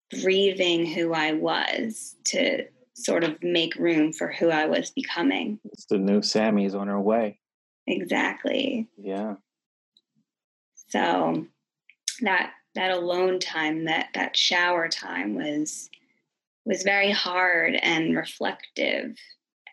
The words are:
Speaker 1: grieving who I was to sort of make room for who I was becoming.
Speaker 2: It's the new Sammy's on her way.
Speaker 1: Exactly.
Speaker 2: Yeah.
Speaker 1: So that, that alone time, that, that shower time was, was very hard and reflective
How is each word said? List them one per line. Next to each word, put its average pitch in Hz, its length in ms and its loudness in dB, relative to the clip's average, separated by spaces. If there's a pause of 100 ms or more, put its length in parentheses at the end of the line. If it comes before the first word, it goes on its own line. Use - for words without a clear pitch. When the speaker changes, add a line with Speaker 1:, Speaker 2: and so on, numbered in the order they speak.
(220)
Speaker 1:
grieving 185 640 2
who 165 280 0
I 156 200 0
was - 840 -2 (100)
to - 400 0 (280)
sort 175 300 0
of 156 200 -2
make 165 320 0
room 165 380 2
for 165 180 -4
who - 180 2
I 156 180 2
was 165 240 0
becoming. - 720 -2
Speaker 2:
It's - 200 -18
the - 120 2
new 101 240 4
Sammy's 104 540 2
on 101 120 -4
her 101 120 -2
way. 107 400 2 (480)
Speaker 1:
Exactly. - 1000 -2 (100)
Speaker 2:
Yeah. 202 380 -6 (1500)
Speaker 1:
So 170 560 0 (760)
that, 190 320 0 (220)
that 185 160 0
alone 180 480 2
time, 160 460 -2
that, 160 280 -2
that - 240 -2
shower 175 500 2
time 180 480 -4
was, 151 540 -4 (760)
was 190 180 0
very 202 280 2
hard 180 640 2
and 165 400 2
reflective - 1000 -4 (580)